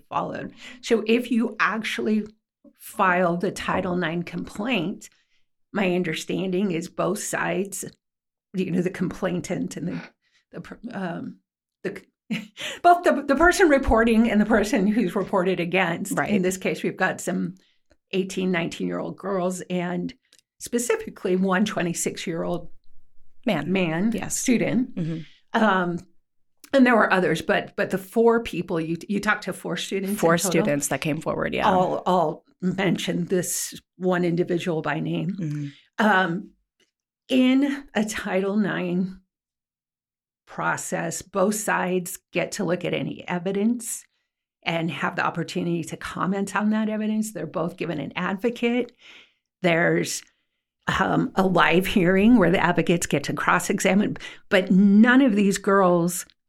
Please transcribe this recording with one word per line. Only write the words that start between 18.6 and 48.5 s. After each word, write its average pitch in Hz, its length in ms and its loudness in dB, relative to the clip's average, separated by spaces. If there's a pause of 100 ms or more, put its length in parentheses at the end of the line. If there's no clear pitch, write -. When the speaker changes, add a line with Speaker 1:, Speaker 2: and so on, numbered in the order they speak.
Speaker 1:
girls 185 440 -4 (100)
and 180 420 -4 (460)
specifically 240 800 -4
one 185 280 2
twenty-six-year-old 175 1040 -4 (760)
Speaker 2:
Man. 165 280 -2
Speaker 1:
man, 185 400 0
Speaker 2:
Yes. 185 240 -4
Speaker 1:
student. - 600 0
Speaker 2:
Mm-hmm. 165 640 -6
Speaker 1:
Um, 180 360 2 (800)
and 262 100 8
there 247 100 6
were - 160 4
others, 165 300 2
but, 190 340 -2
but 202 140 -4
the 185 80 0
four 233 440 2
people, 180 380 -4
you, 160 160 -4 (120)
you 202 120 -2
talked 208 240 -2
to 185 80 -4
four 175 240 -8
students 190 360 -4
in 208 40 -4
Speaker 2:
Four 165 200 4
Speaker 1:
total? 175 140 0
Speaker 2:
students 147 380 0
that 143 120 -2
came 156 200 -2
forward, 156 340 -4
yeah. 131 140 2
Speaker 1:
All, 185 380 2
all 170 380 0 (160)
mentioned 180 680 -2
this - 460 -4 (220)
one 180 280 0
individual 170 580 -2
by 156 180 -4
name. 160 380 -4
Speaker 2:
Mm-hmm. 147 280 -6 (400)
Speaker 1:
Um, 185 440 0 (800)
in 262 560 2 (100)
a 214 100 0
Title 196 520 -2
nine 180 640 -2 (1300)
process, 165 760 -4
both 196 340 0
sides 180 640 -2 (140)
get 165 200 -2
to 202 120 -4
look 180 200 -2
at - 100 -4
any 151 340 -6
evidence 196 760 -2 (580)
and 165 280 -2
have 180 260 -6
the 143 80 -2
opportunity 170 600 -4
to 160 120 -12
comment 196 600 -4
on 208 140 2
that 214 180 0
evidence. 214 440 -2
They're 160 140 -8
both 180 300 -4
given 160 240 -4
an - 160 -8
advocate. 233 760 -2 (720)